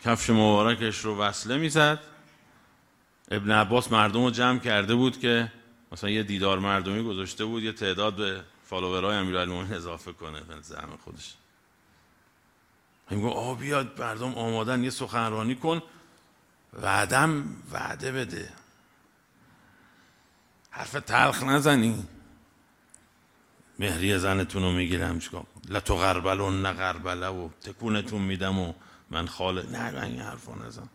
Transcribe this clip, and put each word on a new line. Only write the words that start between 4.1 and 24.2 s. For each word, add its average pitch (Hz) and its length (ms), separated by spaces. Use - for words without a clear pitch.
رو 123 60
جمع 123 280
کرده 107 360
بود 123 260
که 117 320
مثلاً 101 180
یه 107 120
دیدار 98 360
مردمی 98 440
گذاشته 95 420
بود، 113 180
یه 110 100
تعداد 101 440
به 95 280
فالوورای 92 520
امیرالمومنین 92 580
اضافه 85 380
کنه 78 280
به 78 200
زعم 76 440
خودش. - 300
می‌گه: 104 180
"آ، 120 260
بیاد، 131 460
مردم 117 340
آمادن، 113 500
یه 127 60
سخنرانی 113 640
کن، 160 280
وعدم 127 720
وعده - 400
بده، 113 400
حرف - 220
تلخ 135 500
نزنی." 135 680
مهریه 95 400
زنتون 95 440